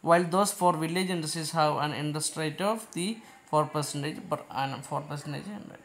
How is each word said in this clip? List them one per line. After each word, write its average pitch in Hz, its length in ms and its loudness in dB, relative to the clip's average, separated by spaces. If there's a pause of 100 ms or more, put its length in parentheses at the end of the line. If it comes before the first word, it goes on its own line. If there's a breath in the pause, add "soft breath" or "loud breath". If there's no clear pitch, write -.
While 175 260 8
those 196 260 4
for 180 120 6 (120)
village 180 320 0
industries 156 340 -4 (100)
have 151 140 6 (100)
an 151 80 -2 (100)
interest 151 400 -2
rate 151 180 -4 (120)
of 226 60 -2 (180)
the 180 120 -2 (420 loud breath)
four 151 140 4 (120)
percentage 151 420 -2 (120)
per 147 80 -2 (240)
annum. 135 180 -4 (100)
Four 143 180 -2
percentage 147 400 -8 (120)
ഉണ്ട്. - 240 -16